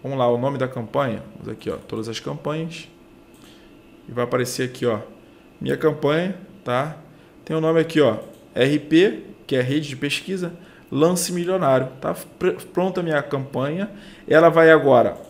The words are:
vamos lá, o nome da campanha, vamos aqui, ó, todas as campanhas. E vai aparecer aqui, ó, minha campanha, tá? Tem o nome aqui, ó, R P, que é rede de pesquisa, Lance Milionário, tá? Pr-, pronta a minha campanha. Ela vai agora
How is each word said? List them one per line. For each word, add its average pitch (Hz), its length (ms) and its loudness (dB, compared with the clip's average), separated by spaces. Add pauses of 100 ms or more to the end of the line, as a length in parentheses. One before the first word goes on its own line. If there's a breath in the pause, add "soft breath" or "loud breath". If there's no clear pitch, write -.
vamos 135 140 -6
lá, 123 100 2
o 120 100 2
nome 135 200 -2
da 127 100 -2
campanha, 120 560 -4 (140)
vamos 104 100 -14
aqui, - 220 -10
ó, 80 80 -6
todas 113 320 -10
as 110 100 -8
campanhas. 151 720 -8 (1200 loud breath)
E - 20 -16
vai 120 140 -2
aparecer 123 380 -2
aqui, 123 220 -6
ó, 110 140 0 (640 loud breath)
minha 131 160 -4
campanha, 156 580 0 (300)
tá? 135 320 -4 (480 loud breath)
Tem 160 100 -6
o 160 60 -2
nome 160 180 2
aqui, 160 220 2
ó, 117 160 4 (360)
R 139 240 2
P, 180 460 2 (240)
que 135 80 -2
é 127 60 2
rede 143 260 -2
de 131 80 -10
pesquisa, 165 560 -6 (400 loud breath)
Lance 170 400 2
Milionário, 170 580 0 (100)
tá? 170 160 -6 (240)
Pr-, - 240 -2 (100)
pronta 185 280 -2
a - 20 -4
minha 151 180 0
campanha. 139 680 -6 (380 loud breath)
Ela 160 220 8
vai 160 220 8
agora 135 400 6 (180)